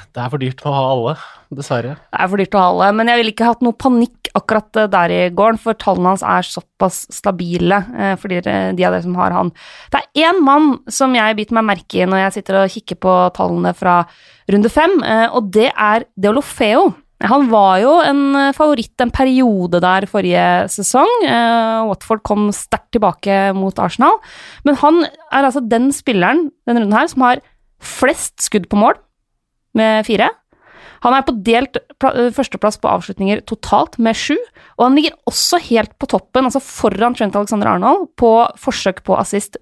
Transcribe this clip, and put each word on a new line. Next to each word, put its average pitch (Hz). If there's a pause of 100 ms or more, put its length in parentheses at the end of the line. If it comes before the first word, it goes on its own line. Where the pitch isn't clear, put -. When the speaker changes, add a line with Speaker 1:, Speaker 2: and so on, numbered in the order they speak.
(140)
Speaker 1:
det 123
er 123
for 143
dyrt 131
å 143
ha 139
alle, 127 (340)
dessverre. 135
Speaker 2:
Det -
er -
for 196
dyrt 190
å 202
ha 185
alle, 180
men 226
jeg 240
ville 220
ikke 226
hatt 233
noe 233
panikk 240 (220)
akkurat, -
eh, 214
der 180
i 180
gården, 214
for 226
tallene 185
hans 196
er 185
såpass -
stabile, 175 (180)
eh, 196
for 190
de, 180
de 185
av 180
dere 180
som 180
har 185
han. 180 (400)
Det -
er 320
en 359
mann 285 (100)
som 262
jeg 220
biter 214
meg 226
merke 185
i -
når 190
jeg -
sitter 196
og 190
kikker 190
på 180
tallene 175
fra 175 (420)
runde 208
fem, 330
eh, 226
og 214
det 220
er 214 (120)
Deulofeu. 220 (260)
Han 262
var 196
jo 294
en, 277
eh, 277
favoritt 294
en 233
periode 220
der 185
forrige 180
sesong. 254 (160)
Eh, 233
Watford 214
kom 208
sterkt -
tilbake 196
mot 190
Arsenal, 247 (440)
men 285
han 320
er -
altså 262
den 240
spilleren 254 (120)
den 240
runden 208
her 269
som 254
har 247 (420)
flest -
skudd -
på 208
mål, 226 (800)
med 220
fire. 220 (720)
Han 247
er 269
på 254
delt 226 (220)
pla-, 269
eh, 240
førsteplass 214
på -
avslutninger 196
totalt, -
med 226
sju, 294 (420)
og 233
han 262
ligger 302
også -
helt 226
på -
toppen, 254
altså 262
foran 220
Trent 208
Alexander-Arnold, 208
på 226 (240)
forsøk -
på 190
assist, -